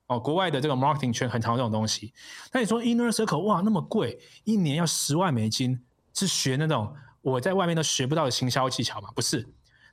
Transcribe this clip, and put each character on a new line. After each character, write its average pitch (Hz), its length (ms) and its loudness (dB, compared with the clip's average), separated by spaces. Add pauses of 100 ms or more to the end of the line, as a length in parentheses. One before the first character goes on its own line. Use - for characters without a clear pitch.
哦。 123 100 -2
国 139 160 -2
外 185 160 2
的 143 100 0
这 147 60 0
个 147 80 2
marketing 135 380 2
圈 120 180 -2
很 120 100 0
常 113 120 0
有 120 60 0
这 131 40 0
种 117 80 0
东 110 160 0
西。 107 260 -6 (400)
那 254 60 2
你 233 80 2
说 226 160 0
Inner 233 280 2
Circle， 208 340 0
哇， 202 160 2
那 214 100 2
么 190 100 2
贵， 143 380 -2 (240)
一 220 140 0
年 156 200 2
要 170 80 2
十 - 320 0
万 180 160 2
美 110 160 2
金， 127 360 -2 (280)
是 - 140 -2
学 135 300 0
那 156 100 0
种 117 300 -2 (240)
我 131 200 0
在 185 140 0
外 190 100 2
面 170 120 0
都 160 60 0
学 - 240 0
不 143 100 0
到 165 80 2
的 131 60 0
行 123 200 0
销 131 180 2
技 131 140 -2
巧 - 180 -6
吗？ 101 140 -14
不 127 80 -2
是， 123 240 -2 (460)